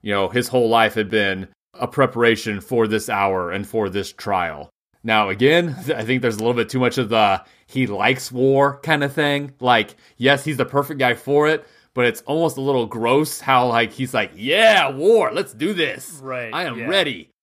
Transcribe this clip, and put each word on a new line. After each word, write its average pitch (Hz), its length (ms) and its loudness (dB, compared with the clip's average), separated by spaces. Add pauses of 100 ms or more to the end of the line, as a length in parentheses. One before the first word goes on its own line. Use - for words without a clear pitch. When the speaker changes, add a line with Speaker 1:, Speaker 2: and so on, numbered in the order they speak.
Speaker 1:
you 104 100 -6
know, 98 160 0
his 120 200 -2
whole 120 200 2
life 113 240 4
had 107 160 -2
been 95 400 0 (320)
a 120 80 -4
preparation 117 720 0
for 117 260 0
this 107 220 -2
hour 95 420 -2
and 98 160 -6
for 104 220 -2
this 95 240 -6
trial. 85 560 -4 (340)
Now, 107 280 2
again, 147 500 2
<laughs> 120 60 -12
th-, 147 100 -2
I 110 80 -6
think 127 160 -2
there's 117 160 0
a 107 40 -10
little 117 120 0
bit 117 160 0
too 127 120 -4
much 123 180 0
of 117 100 -2
the 104 340 2 (240)
he 131 200 -2
likes 107 440 -2
war 135 520 2
kind 151 200 0
of 139 120 -4
thing. 143 440 -2
Like, 120 380 2 (220)
yes, 135 260 2
he's 151 140 -4
the 127 80 0
perfect 139 340 -4
guy 123 140 2
for 147 340 0
it, 151 180 -2 (280)
but 123 100 0
it's 117 220 0
almost 147 320 -2
a - 20 -10
little 135 240 0
gross 120 560 -2
how, 127 280 2
like, 117 240 2
he's 131 200 -6
like, 107 240 -2
"Yeah, 170 560 2
war, 180 400 2
let's 151 220 -6
do 156 180 -4
this. 151 500 -6
Speaker 2:
Right, 127 300 -8
Speaker 1:
I 170 120 -4
am 123 140 -8
Speaker 2:
yeah. 120 100 -8
Speaker 1:
ready." 147 420 -2 (120)